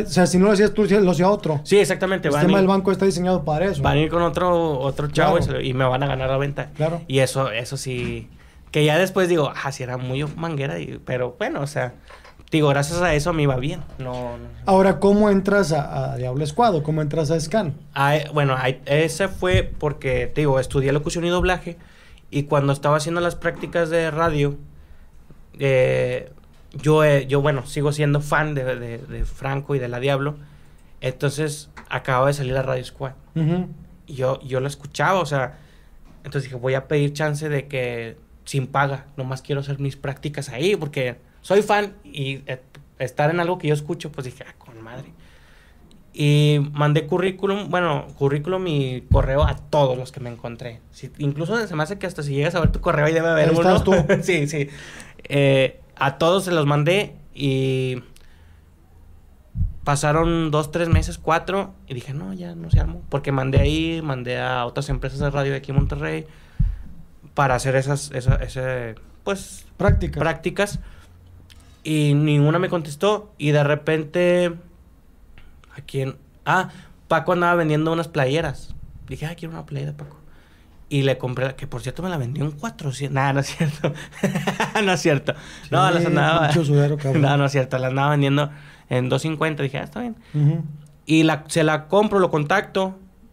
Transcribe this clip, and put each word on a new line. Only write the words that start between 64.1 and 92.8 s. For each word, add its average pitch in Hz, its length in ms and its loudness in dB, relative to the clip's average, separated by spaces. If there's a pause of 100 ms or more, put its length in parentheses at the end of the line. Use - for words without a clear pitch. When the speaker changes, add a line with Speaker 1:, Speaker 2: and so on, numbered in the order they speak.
Speaker 2:
a 123 260 -2
otras 139 240 -6
empresas 131 300 -4
de 143 100 -2
radio 139 220 -2
de 139 60 -4
aquí 135 140 -10
en 135 60 0
Monterrey 156 480 -2 (1080)
para 139 220 2
hacer 131 200 0
esas, 139 360 -2
esa, 131 240 0
ese, 127 600 -6 (280)
pues, - 420 -8 (120)
Speaker 1:
Prácticas. 175 420 2
Speaker 2:
prácticas. 165 600 -2 (1040)
Y 151 320 2
ninguna 147 440 4
me 180 100 0
contestó. 180 680 -2
Y 147 140 0
de 147 120 4
repente, 160 880 2 (1200)
¿a 143 100 -18
quién? 135 320 -6 (280)
Ah, 175 240 2 (380)
Paco 165 260 2
andaba 175 220 4
vendiendo 160 380 2
unas 165 160 -4
playeras. 143 640 -2 (320)
Dije, 143 180 -10
"Ah, 170 100 -8
quiero 165 180 -12
una 160 120 -12
playera, 147 280 -8
Paco". 147 240 -18 (720)
Y 139 140 0
le 131 140 2
compré, 127 280 -4
la, 139 100 -4
que 143 120 -12
por 123 140 -8
cierto 127 200 -8
me 185 80 -4
la 175 80 -4
vendió 135 280 -4
en 156 60 -4
cuatrocientos. 143 640 -8
Nah, 139 200 2
no 139 80 2
es 135 140 -2
cierto. 160 380 -2 (400)
<laughs> 208 500 -2
No 196 100 2
es - 80 -2
cierto. 143 320 2 (380)
No, 180 160 4
Speaker 1:
Sí, 175 80 4
Speaker 2:
las 170 100 2
andaba 156 420 4
Speaker 1:
mucho 160 180 4
sudero, 143 320 4
cabrón. 139 240 0
Speaker 2:
<laughs> - 20 4
No, 139 140 4
no 143 80 4
es 139 60 0
cierto. 131 260 0
Las 127 120 -2
andaba 135 220 2
vendiendo 143 380 4 (400)
en 127 200 0
dos 135 120 2
cincuenta. 156 420 -2
Dije, 139 140 -4
"Ah, - 60 -6
está - 180 -10
bien". 233 140 -8 (180)
Speaker 1:
Ujú. 147 300 2 (420)
Speaker 2:
Y 160 180 4
la, 156 240 2
se 165 160 2
la 156 240 0
compro, 202 320 2
lo 175 120 4
contacto. 190 680 -2 (360)